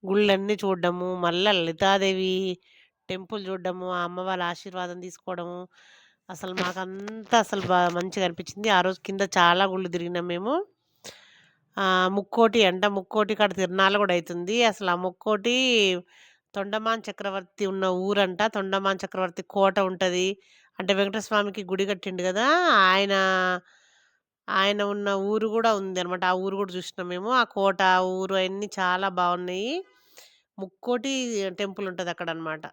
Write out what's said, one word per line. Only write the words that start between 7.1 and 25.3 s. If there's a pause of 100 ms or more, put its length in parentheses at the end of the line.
అసలు
బా-,
మంచిగా
అనిపించింది.
ఆ
రోజు
కింద (120)
చాలా
గుళ్ళు
తిరిగినాం
మేము. (1200)
ఆ, (280)
ముక్కోటి
అంట,
ముక్కోటి
కాడ
తిరునాళ్ళు
కూడా
అవుతుంది.
అసలు
ఆ
ముక్కోటి (960)
తొండమాన్
చక్రవర్తి
ఉన్న (140)
ఊరంట. (120)
తొండమాన్
చక్రవర్తి
కోట
ఉంటది. (520)
అంటే
వెంకటేశ్వర
స్వామికి
గుడి
కట్టిండు
కదా (380)
ఆయన, (1300)
ఆయన
ఉన్న (140)
ఊరు